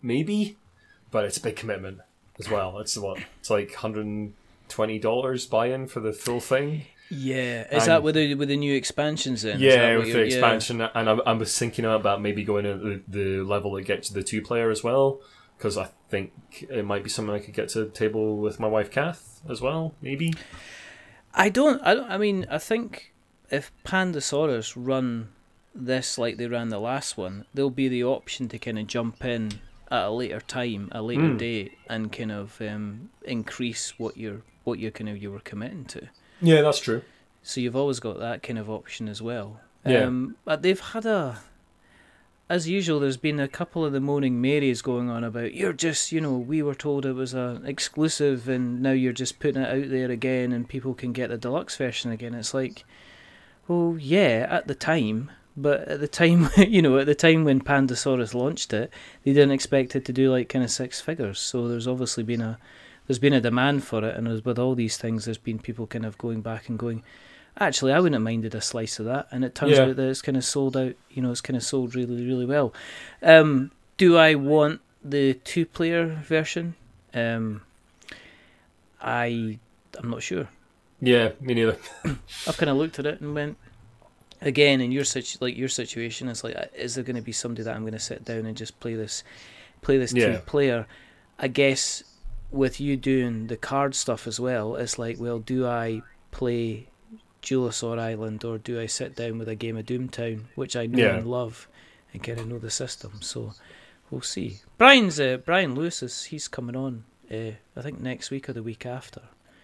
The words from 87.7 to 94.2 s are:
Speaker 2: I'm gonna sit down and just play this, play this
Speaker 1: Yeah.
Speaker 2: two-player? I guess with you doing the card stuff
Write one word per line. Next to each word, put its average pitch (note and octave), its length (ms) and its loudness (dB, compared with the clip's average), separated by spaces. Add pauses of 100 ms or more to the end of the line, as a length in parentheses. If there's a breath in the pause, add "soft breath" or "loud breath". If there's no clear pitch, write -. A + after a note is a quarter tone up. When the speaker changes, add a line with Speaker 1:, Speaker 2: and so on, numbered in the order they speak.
Speaker 2:
I'm A2 100 -6
gonna A2 140 -6
sit - 240 -8
down A2+ 220 -4
and A2 100 -6
just A2 240 -12
play A#2 160 -6
this, A2 280 -6 (580 loud breath)
play C3+ 160 4
this B2+ 160 0
Speaker 1:
Yeah. A#2 240 4
Speaker 2:
two-player? C3 500 0 (500 loud breath)
I C#3 120 -2
guess C3+ 540 2 (480)
with C3+ 280 0
you C#3+ 160 0
doing B2 520 0
the A2+ 100 -6
card C#3 380 -2
stuff - 320 -4